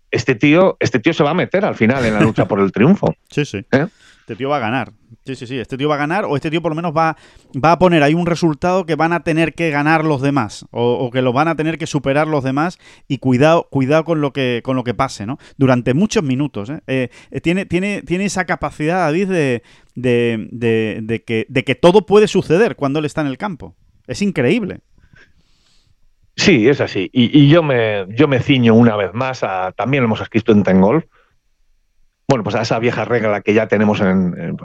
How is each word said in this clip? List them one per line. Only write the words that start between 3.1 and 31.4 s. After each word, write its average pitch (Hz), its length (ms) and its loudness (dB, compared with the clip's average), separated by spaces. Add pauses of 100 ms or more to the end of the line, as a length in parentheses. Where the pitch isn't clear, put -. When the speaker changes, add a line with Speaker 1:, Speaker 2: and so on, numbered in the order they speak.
Speaker 2:
<laughs> - 80 -20
Sí, 147 140 -4
sí. 104 140 -10 (120)
Speaker 1:
¿Eh? 143 160 2 (320)
Speaker 2:
Este - 180 -14
tío 127 120 -6
va 147 80 0
a 139 40 -2
ganar. 113 320 -4 (320)
Sí, 131 120 -12
sí, 127 100 -14
sí. 131 120 -8
Este 113 180 -10
tío 139 120 -2
va 151 60 0
a 139 40 -4
ganar 165 260 -4
o 143 100 -2
este 143 160 -4
tío 165 100 -2
por 160 120 -4
lo 151 40 -6
menos 170 200 -6
va, 160 200 0 (380)
va 139 180 2
a 165 60 2
poner 175 240 4
ahí 147 120 4
un 170 120 -2
resultado 175 580 -2
que 156 120 -4
van 160 160 0
a 170 100 -2
tener 160 320 -2
que 165 160 -2
ganar 151 340 0
los 147 180 0
demás 139 500 -2
o, 120 220 0
o 120 180 -4
que 131 100 0
lo 127 100 0
van 143 160 2
a 165 60 -2
tener 156 240 -4
que 156 80 -8
superar 143 400 0
los 151 160 -2
demás 139 360 -4 (280)
y 135 120 -4
cuidado, 143 520 2
cuidado 143 340 0
con 160 160 -2
lo 143 120 -2
que, 127 320 -2
con 131 100 -4
lo 127 100 -4
que 120 100 -4
pase, 127 300 -4
¿no? 127 140 -8 (180)
Durante 127 380 2
muchos 202 300 0
minutos, 127 460 -4
¿eh? 165 180 -12
Eh, 131 200 -4 (220)
eh, 135 100 -8
tiene, 180 260 -2
tiene, 190 360 -4
tiene 180 220 -4
esa 190 200 -4
capacidad, 156 640 -4
David, 180 220 0
de, 143 340 0 (320)
de, 120 560 0
de, 113 520 0
de 110 200 -4
que, 113 260 -4
de 131 160 -2
que 131 120 0
todo 180 300 4
puede 208 200 6
suceder 175 480 0
cuando 139 240 -4
él 151 60 -4
está 143 160 -6
en 147 80 -2
el 127 100 -8
campo. 165 380 -10 (320)
Es 127 120 -6
increíble. 185 600 0 (1600)
Speaker 1:
Sí, 123 320 4
es 143 120 2
así. 98 320 -4
Y, 123 260 4
y 143 100 8
yo 170 140 6
me, 110 480 0
yo 120 160 2
me 131 140 2
ciño 120 340 4
una 113 220 6
vez 95 160 -2
más 127 300 -6
a, 92 300 -4
también 127 300 -2
lo 120 40 0
hemos 107 140 -2
escrito 110 320 0
en 104 100 4
Ten 92 180 2
Golf, 120 240 2 (1200)